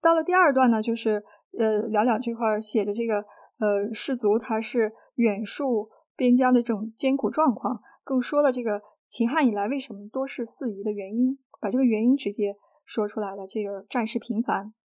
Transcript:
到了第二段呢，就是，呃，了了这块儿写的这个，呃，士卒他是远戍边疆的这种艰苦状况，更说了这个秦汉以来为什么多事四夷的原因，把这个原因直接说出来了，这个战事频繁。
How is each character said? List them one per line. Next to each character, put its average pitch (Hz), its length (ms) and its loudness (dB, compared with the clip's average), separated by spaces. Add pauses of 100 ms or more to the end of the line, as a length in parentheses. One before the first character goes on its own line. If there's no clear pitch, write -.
到 330 140 4
了 320 80 2
第 359 100 -2
二 359 200 6
段 254 180 4
呢， 220 100 2
就 233 140 -2
是， 214 300 -2 (340)
呃， 220 300 2
了 214 160 2
了 233 160 2
这 233 120 -6
块 226 140 -2
儿 214 140 0
写 214 240 -2
的 202 100 -2
这 226 100 -2
个， 220 120 0 (420)
呃， 208 340 0
士 262 220 -4
卒 220 240 2
他 226 220 -2
是 220 320 -2 (240)
远 220 280 2
戍 240 440 -4 (260)
边 247 220 4
疆 254 180 4
的 240 80 6
这 233 100 -2
种 220 240 -4
艰 269 200 0
苦 - 140 -2
状 302 220 2
况， 220 280 -4 (240)
更 254 180 -2
说 294 200 0
了 277 100 4
这 247 100 -4
个 208 180 -4 (280)
秦 233 200 0
汉 294 160 2
以 240 60 6
来 202 160 -2
为 269 140 -2
什 247 120 -14
么 202 160 -14
多 262 160 -4
事 247 220 -8
四 233 260 -8
夷 196 120 -10
的 214 80 -2
原 202 240 -6
因， 254 220 2 (200)
把 202 120 -4
这 240 80 0
个 269 60 4
原 220 200 2
因 254 120 4
直 208 140 -4
接 202 260 -2 (280)
说 208 240 -4
出 208 100 -8
来 202 160 -6
了， 196 140 -12
这 208 160 -4
个 196 240 -8
战 233 180 -2
事 233 120 -6
频 214 240 -4
繁。 202 320 -4 (100)